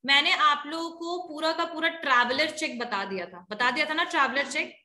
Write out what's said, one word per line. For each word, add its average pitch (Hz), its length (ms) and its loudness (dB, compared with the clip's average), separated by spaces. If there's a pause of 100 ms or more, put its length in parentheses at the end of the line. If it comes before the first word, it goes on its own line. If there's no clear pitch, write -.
मैंने 294 260 4
आप 294 340 4
लोगों 330 240 -6
को 339 380 -6
पूरा 311 240 -2
का 339 120 0
पूरा 330 240 -2
traveler 277 640 2
check 262 280 -6
बता 208 260 -4
दिया 190 220 -6
था, 180 240 -18
बता 247 200 2
दिया 302 160 0
था 311 80 -2
ना 330 100 0
ट्रैवलर 277 420 2
check? 320 380 -6